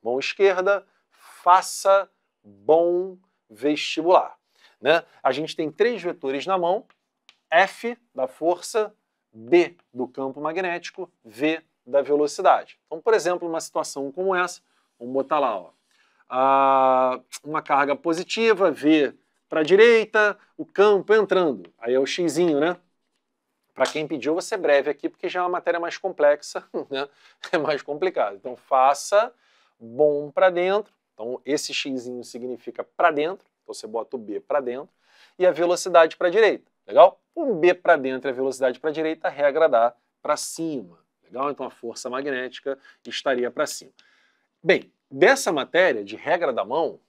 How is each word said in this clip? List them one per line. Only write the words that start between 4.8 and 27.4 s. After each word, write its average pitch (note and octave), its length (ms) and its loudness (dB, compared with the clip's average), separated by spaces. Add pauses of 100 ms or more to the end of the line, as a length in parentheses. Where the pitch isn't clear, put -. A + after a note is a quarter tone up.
A C3 80 2
gente D3+ 240 -6
tem D#3 160 -6
três G#3+ 300 -2
vetores E3 440 -6
na F#3+ 120 -2
mão: F3+ 280 -2 (640)
F G3 480 0 (160)
da C3 140 -4
força, E3 680 -4 (380)
B B2+ 440 2 (180)
do C3 140 -6
campo C3+ 340 -10
magnético, F3 680 -8 (140)
V D3 380 -4 (240)
da C3+ 160 2
velocidade. D3 840 0
Então, D#3+ 160 -14
por A3+ 120 2
exemplo, F3 340 0
uma E3 140 -6
situação C#3+ 500 -8
como F#3 240 -2
essa, F3 260 -4 (380)
vamos B2 140 -12
botar C3+ 260 -2
lá, A#2+ 180 -2
ó, E2+ 120 -14 (600)
a, C3 880 2 (240)
uma D3+ 180 -6
carga C#3+ 340 0
positiva, F3+ 720 0
V D3 460 2 (320)
pra D#3 160 -2
direita, G#3+ 720 4 (180)
o D#3+ 100 -12
campo G3+ 480 2
entrando. F3+ 680 0
Aí A#2+ 140 -4
é C3 60 2
o C3+ 60 0
xizinho, D#3+ 540 0
né? F3 180 -2 (960)
Pra C3 120 0
quem D3+ 220 -6
pediu, C#3+ 240 -4
eu E3 40 0
vou F3+ 60 -4
ser G#3+ 160 -6
breve D3 340 2
aqui, E3 180 -8
porque - 200 -10
já F3 100 -6
é F3+ 40 -2
uma F3+ 60 -2
matéria E3+ 300 -2
mais E3+ 180 -8
complexa, F3 680 -2 (140)
<laughs> D3+ 120 -8
né? C#3 180 -6 (440)